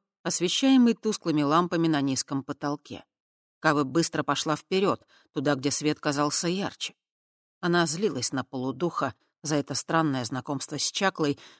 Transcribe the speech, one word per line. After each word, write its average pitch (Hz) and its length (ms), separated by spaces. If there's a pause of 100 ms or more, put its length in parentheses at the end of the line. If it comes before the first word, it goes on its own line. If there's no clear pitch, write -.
(220)
освещаемый 233 720
тусклыми 170 480
лампами 165 460
на 151 120
низком 135 440
потолке. 143 600 (540)
Кава 147 240
быстро 147 400
пошла 151 320
вперёд, 190 500 (280)
туда, 143 240
где 135 160
свет 151 260
казался 147 480
ярче. 180 480 (640)
Она 175 280
злилась 151 440
на 131 140
полудуха 135 720 (260)
за 151 140
это 143 180
странное 147 500
знакомство 135 540
с - 140
Чаклой, 170 480 (200)